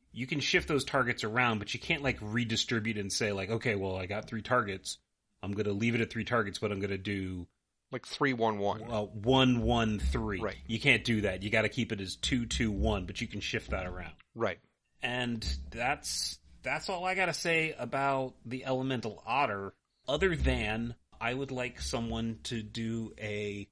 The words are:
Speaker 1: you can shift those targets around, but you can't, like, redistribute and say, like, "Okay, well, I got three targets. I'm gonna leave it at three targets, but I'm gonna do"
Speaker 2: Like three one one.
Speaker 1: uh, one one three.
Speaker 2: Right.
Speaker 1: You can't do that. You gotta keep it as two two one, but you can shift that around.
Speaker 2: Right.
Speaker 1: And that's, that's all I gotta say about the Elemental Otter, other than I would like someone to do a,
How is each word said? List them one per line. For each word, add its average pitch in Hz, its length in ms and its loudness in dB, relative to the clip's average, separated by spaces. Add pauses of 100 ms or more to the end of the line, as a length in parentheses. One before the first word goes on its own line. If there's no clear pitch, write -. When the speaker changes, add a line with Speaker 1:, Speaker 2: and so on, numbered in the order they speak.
(120)
Speaker 1:
you 120 160 -6
can 151 140 0
shift - 260 2
those 147 160 2
targets 120 400 2
around, 113 360 4
but 104 140 -4
you - 60 -6
can't, 156 240 -2
like, 131 180 2
redistribute 110 760 0
and 98 160 -2
say, 110 180 2
like, 95 180 -2
"Okay, 110 260 0
well, 95 200 0
I 92 120 -4
got 101 200 -4
three 110 140 -6
targets. 101 560 0 (440)
I'm 101 120 -4
gonna 104 180 0
leave 117 240 2
it 117 60 2
at 110 80 0
three 113 160 -4
targets, 107 340 0
but 104 120 0
I'm 98 100 -2
gonna 98 160 -2
do" 95 500 -4 (440)
Speaker 2:
Like 131 140 -8
three 135 280 2
one 113 260 2
one. 101 240 0
Speaker 1:
uh, 113 200 -2
one 120 580 4
one 113 380 4
three. 104 420 0
Speaker 2:
Right. 101 160 -4 (100)
Speaker 1:
You 110 140 -2
can't 127 240 6
do 110 160 4
that. 95 220 0
You 104 60 -2
gotta 107 200 4
keep 113 240 -2
it 98 80 -4
as 92 160 -8
two 123 280 -2
two 113 260 0
one, 101 340 0
but 90 160 -8
you 117 60 -4
can 104 120 -8
shift - 320 -4
that 95 160 -2
around. 87 260 -8 (220)
Speaker 2:
Right. 104 240 -2 (420)
Speaker 1:
And 120 400 -2 (300)
that's, - 680 -4 (220)
that's 143 280 -4
all 185 160 -2
I 185 100 0
gotta 180 180 2
say 160 440 2
about 135 560 0 (120)
the 127 200 -6
Elemental 131 600 -2
Otter, 107 480 0 (340)
other 160 280 2
than 117 600 0 (260)
I 117 120 -2
would 135 180 -4
like 123 300 -4
someone 113 640 -2
to 117 200 -4
do 113 560 -4
a, 104 520 -4